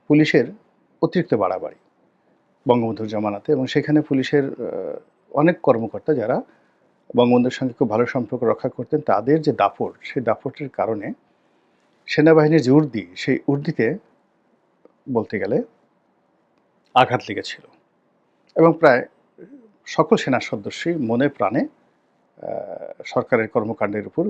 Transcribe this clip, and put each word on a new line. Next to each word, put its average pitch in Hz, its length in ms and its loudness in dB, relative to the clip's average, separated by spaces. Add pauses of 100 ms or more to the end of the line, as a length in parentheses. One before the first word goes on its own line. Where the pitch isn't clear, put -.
পুলিশের 151 380 4 (560)
অতিরিক্ত 165 320 -2
বাড়াবাড়ি 92 420 -2 (920)
বঙ্গবন্ধুর 113 380 0
জমানাতে, 107 460 -4
এবং 131 140 0
সেখানে 151 360 0
পুলিশের, 139 420 0
আহ, 139 120 -8 (760)
অনেক 170 300 2
কর্মকর্তা 117 540 0
যারা 127 280 -2 (720)
বঙ্গবন্ধুর 123 340 4
সঙ্গে 131 220 -6
খুব 120 180 -2
ভালো 113 160 0
সম্পর্ক 123 360 -6
রক্ষা 113 260 0
করতেন, 131 320 -6
তাদের 127 420 0
যে 151 100 0
দাপট, 101 400 0 (100)
সেই - 200 -8
দাপটের 123 460 -6
কারণে 107 440 -6 (920)
সেনাবাহিনীর 156 560 6
যে 123 80 2
উর্দি, 127 360 2 (100)
সেই - 220 -2 (100)
উর্দিতে 143 500 -2 (1120)
বলতে 110 260 -2
গেলে 110 240 -2 (1300)
আঘাত 120 340 4
লেগেছিল। - 360 -10 (920)
এবং 160 240 6
প্রায় 135 220 6 (840)
সকল - 300 0
সেনা 127 240 0
সদস্যই 117 540 -8
মনে 123 340 0
প্রাণে, 117 340 -2
আহ, - 1400 -14
সরকারের 113 440 -2
কর্মকাণ্ডের 107 580 -4
উপর 165 240 -4